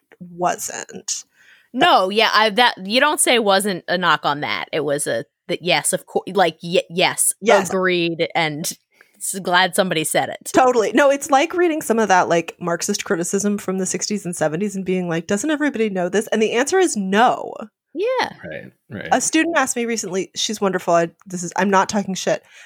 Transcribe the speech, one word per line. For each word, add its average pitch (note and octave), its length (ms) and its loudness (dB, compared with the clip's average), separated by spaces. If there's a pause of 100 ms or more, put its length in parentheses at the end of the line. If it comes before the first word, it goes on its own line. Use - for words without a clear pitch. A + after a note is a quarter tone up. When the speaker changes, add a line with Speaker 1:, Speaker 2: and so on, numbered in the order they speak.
(180)
Speaker 1:
wasn't. - 1040 -6 (500)
Speaker 2:
No, B3 340 4
yeah, G#3 240 2
I, A3 180 4
that, G#3 360 0
you A3 120 0
don't D4+ 220 2
say C4 180 4
wasn't G3 500 2
a F3+ 100 0
knock E3+ 260 2
on D3 160 -2
that. G#2 320 -4
It D#3+ 80 0
was D3 260 -2
a, B2+ 200 -4 (220)
that E3+ 140 -4
yes, D#3 300 0
of - 140 -4
course, - 260 -4
like, F3+ 300 2
y-, F3 260 0
yes, E3+ 540 0
Speaker 1:
Yes. G3 260 4
Speaker 2:
agreed, F3 680 0
and D#3 380 -2 (460)
s-, - 220 -8
glad F3+ 360 2
somebody F3 260 0
said D3+ 280 0
it. - 240 -12
Speaker 1:
Totally. A#3 380 4
No, C#4 180 6
it's C#4 200 -2
like C#4+ 220 2
reading E4+ 300 0
some A3+ 160 0
of G#3+ 100 2
that, F3+ 220 6
like, E3+ 280 0
Marxist F3 460 -4
criticism G3 540 -2
from F#3 200 -4
the F#3 80 -2
sixties G3+ 380 -4
and F3 100 -6
seventies E3+ 400 -2
and F#3+ 120 -6
being F#3 240 -2
like, E3 160 -4
"Doesn't G3+ 240 -2
everybody C#4+ 400 0
know F3+ 180 -2
this?" G#3+ 200 0
And G#3+ 120 0
the A3 120 0
answer C#4+ 260 0
is F4+ 180 2
no. G3+ 560 2 (460)
Speaker 2:
Yeah. A#4+ 460 -2
Speaker 3:
Right, - 280 -14 (180)
right. G#2 200 -10
Speaker 1:
A - 120 2
student D#4+ 340 0
asked C4+ 180 2
me A#3 120 -4
recently, G3+ 480 -4
she's - 260 -4
wonderful, F#3 320 0
I, E3+ 180 4 (140)
this F3+ 180 -10
is, E3+ 140 -8
I'm G3 140 2
not F#3+ 180 4
talking G3 240 -4
shit, F3 300 -2 (240)